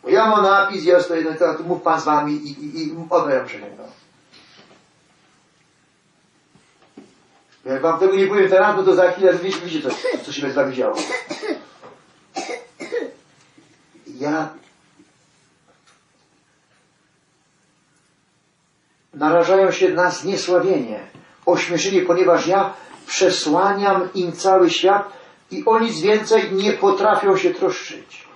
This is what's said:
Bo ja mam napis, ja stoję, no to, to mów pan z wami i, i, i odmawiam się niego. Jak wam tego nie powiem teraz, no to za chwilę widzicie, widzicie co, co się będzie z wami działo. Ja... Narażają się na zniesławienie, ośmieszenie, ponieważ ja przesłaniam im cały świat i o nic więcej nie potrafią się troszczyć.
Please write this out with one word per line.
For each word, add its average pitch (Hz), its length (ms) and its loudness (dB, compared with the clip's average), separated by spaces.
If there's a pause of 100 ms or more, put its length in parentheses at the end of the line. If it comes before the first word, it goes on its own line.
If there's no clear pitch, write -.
Bo 127 60 -10
ja 220 180 4
mam 208 160 2
napis, 196 420 2
ja 175 160 6
stoję, 165 240 -2
no 156 140 -6
to, 165 160 2
to 160 80 -10
mów 170 200 -4
pan 151 180 0
z - 40 -12
wami 151 280 0
i, 147 320 -10
i, 156 240 -8
i 160 80 -10 (140)
odmawiam 175 380 0
się - 120 -14
niego. - 220 -18 (3750)
Jak 135 180 -4
wam 165 180 0
tego 190 160 2
nie 190 100 2
powiem 196 240 2
teraz, 196 260 4
no 190 60 -2
to 185 120 4
za 175 180 4
chwilę 185 220 4
widzicie, 175 300 -6
widzicie 151 260 -6
co, - 60 -6 (280)
co - 80 -14
się 139 100 -8
będzie 135 100 -4
z - 40 -4
wami 135 200 0
działo. - 200 -2 (3000)
Ja... 151 420 -6 (4000)
Narażają 170 580 4
się 185 160 2
na 175 220 2
zniesławienie, 170 960 -2 (400)
ośmieszenie, 175 560 0
ponieważ 170 440 2
ja 190 280 0 (320)
przesłaniam 190 1080 0
im 175 180 -4
cały 185 380 4
świat 196 420 0 (380)
i 185 140 -10
o 226 140 4
nic 214 220 -2
więcej 208 520 2
nie 196 200 0
potrafią 196 640 2
się - 180 0
troszczyć. - 800 -8